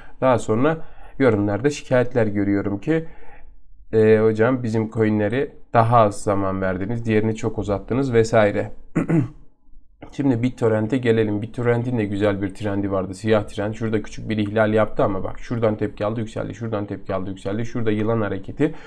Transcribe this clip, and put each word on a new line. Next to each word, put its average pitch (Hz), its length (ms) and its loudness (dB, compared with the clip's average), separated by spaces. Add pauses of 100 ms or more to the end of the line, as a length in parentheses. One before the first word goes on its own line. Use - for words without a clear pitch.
(220)
Daha 127 180 4
sonra 131 380 2 (420)
yorumlarda 107 500 2
şikayetler 123 580 2
görüyorum 101 520 0
ki, 160 260 -2 (880)
"Ee, 110 280 6
hocam 110 420 4
bizim 110 280 0
coin'leri 107 600 0 (220)
daha 117 240 6
az 104 260 4
zaman 98 380 0
verdiniz, 95 440 -2
diğerini 110 300 2
çok 113 220 -4
uzattınız" 107 560 -2
vesaire. 107 580 4 (240)
<clears throat> 160 160 0 (1000)
Şimdi 127 320 0
BitTorrent'e 110 540 0
gelelim. 110 440 2
BitTorrent'in 120 560 -2
de 107 80 0
güzel 101 360 0
bir 95 120 -4
trendi 101 380 -2
vardı. 95 220 -2
Siyah 107 300 2
trend. 107 300 -4
Şurada 110 280 -2
küçük 113 280 -8
bir 110 80 -2
ihlal 107 360 0
yaptı 107 300 2
ama 98 200 -2
bak, - 160 -6
şuradan 113 360 -2
tepki 104 300 -4
aldı, 113 140 -4
yükseldi. 107 360 -6
Şuradan 107 300 -6
tepki 98 300 -8
aldı, 92 140 -4
yükseldi. 101 360 -4
Şurada 113 260 0
yılan 107 300 0
hareketi. 104 540 -2 (120)